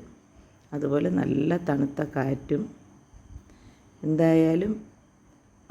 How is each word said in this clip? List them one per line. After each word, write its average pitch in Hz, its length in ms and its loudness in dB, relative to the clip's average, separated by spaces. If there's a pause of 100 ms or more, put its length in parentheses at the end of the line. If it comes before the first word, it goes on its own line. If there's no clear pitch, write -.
(760)
അതുപോലെ 147 360 0
നല്ല 170 480 0
തണുത്ത 143 460 -2 (120)
കാറ്റും. 135 540 -4 (1300)
എന്തായാലും 165 800 2 (840)